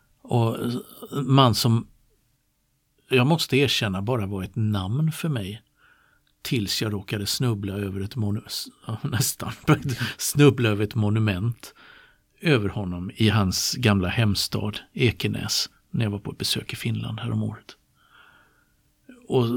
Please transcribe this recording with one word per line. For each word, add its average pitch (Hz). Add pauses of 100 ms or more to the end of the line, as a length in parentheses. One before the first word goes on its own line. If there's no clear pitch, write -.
(220)
Och 113 (680)
man 131
som, 117 (1200)
jag 123
måste 160
erkänna, 107
bara 110
var 95
ett -
namn 107
för 165
mig. 107 (800)
Tills 107
jag 107
råkade 104
snubbla 104
över 98
ett 98
monu-, 104
s-, - (220)
ja, 113
<laughs> 143
nästan, - (680)
snubbla 131
över 104
ett 104
monument 107 (680)
över 113
honom 90
i 107
hans 101
gamla 104
hemstad 104 (140)
Ekenäs - (220)
när 120
jag 104
var 101
på -
ett -
besök -
i -
Finland 110
häromåret. 110 (1600)
Och 127 (120)